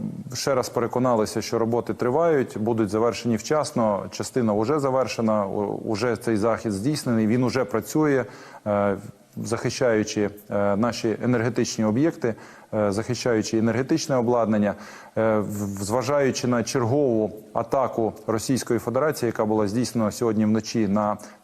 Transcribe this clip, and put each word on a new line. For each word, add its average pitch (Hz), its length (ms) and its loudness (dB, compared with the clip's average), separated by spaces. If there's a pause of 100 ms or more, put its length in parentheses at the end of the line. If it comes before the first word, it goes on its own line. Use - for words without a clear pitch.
(340)
ще 139 200 -2
раз 123 140 0
переконалися, 117 760 0
що 117 160 -2
роботи 113 360 0
тривають, 135 640 2
будуть 110 320 0
завершені 110 460 0
вчасно, 110 760 0
частина 117 420 -2
вже 113 280 2
завершена, 113 680 0
у-, 101 300 -2
уже 110 400 -2
цей 113 200 0
захист 107 400 0
здійснений, 113 500 0
він 123 180 2
уже 123 200 0
працює, 135 600 0 (420)
е, 101 300 2 (400)
захищаючи, 110 920 0 (200)
е, 101 260 2
наші 113 460 0
енергетичні 117 640 0
об'єкти, 120 500 0 (400)
е, 104 180 2
захищаючи 113 640 0
енергетичне 131 580 0
обладнання. 110 580 2 (440)
Е, 110 200 2
в-, 101 440 -4
зважаючи 127 680 0
на 120 140 2
чергову 117 720 2 (200)
атаку 117 600 0 (140)
Російської 113 520 0
Федерації, 123 500 0
яка 110 160 0
була 107 240 2
здійснена 113 420 0
сьогодні 110 340 2
вночі 107 440 2
на 104 280 2 (280)